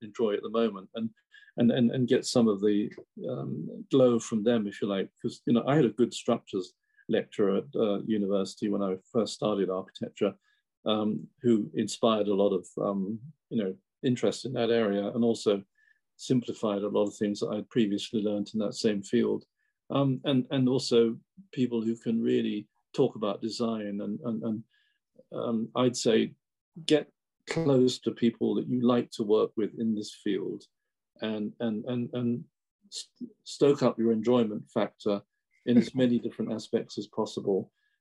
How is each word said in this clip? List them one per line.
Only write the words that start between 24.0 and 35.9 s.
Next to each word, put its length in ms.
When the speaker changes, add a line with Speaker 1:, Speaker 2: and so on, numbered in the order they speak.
Speaker 1:
and, 180
and, 220
and, 200
um, 440
I'd 200
say 380
get 260
close 520
to 100
people 460
that 120
you 180
like 260
to 100
work 340
with 220
in 160
this 180
field 420
and, 380
and, 260
and, 260
and 320
st-, 400
stoke 380
up 160
your 140
enjoyment 580
factor 520
in 120
as 160